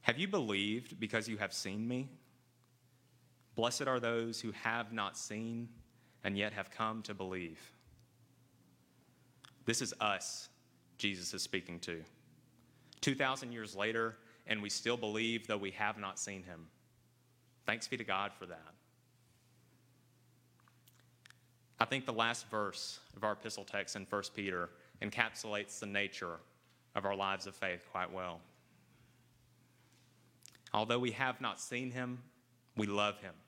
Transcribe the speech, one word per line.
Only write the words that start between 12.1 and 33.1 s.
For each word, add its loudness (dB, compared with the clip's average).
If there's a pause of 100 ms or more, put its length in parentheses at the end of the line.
Two 4
thousand 0
years -6
later, 2 (280)
and 2
we -2
still 2
believe, 2
though 2
we 0
have 0
not -4
seen -6
him. -12 (960)
Thanks 0
be -2
to -4
God 0
for -12
that. -14 (3000)
I 8
think 2
the -2
last 2
verse -2 (160)
of -4
our 4
epistle -6
text -2
in -6
First -2
Peter 0 (320)
encapsulates 0
the -6
nature -2 (560)
of -2
our 2
lives 0
of -10
faith -2
quite -2
well. -4 (2250)
Although 6
we 4
have 2
not -2
seen -2
him, -4 (540)
we 4
love 4